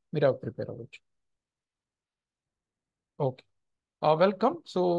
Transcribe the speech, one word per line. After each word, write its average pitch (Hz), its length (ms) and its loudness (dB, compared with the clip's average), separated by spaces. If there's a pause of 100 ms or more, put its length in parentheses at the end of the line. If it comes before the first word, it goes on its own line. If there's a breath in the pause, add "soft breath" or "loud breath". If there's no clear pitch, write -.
మీరు 147 180 0
అవి 127 120 0
prepare - 320 -10
అవ్వచ్చు. 117 280 -16 (2250)
Okay, 135 240 -4 (580)
uh, 156 140 4
welcome. 202 400 2 (100)
So - 160 -4 (180)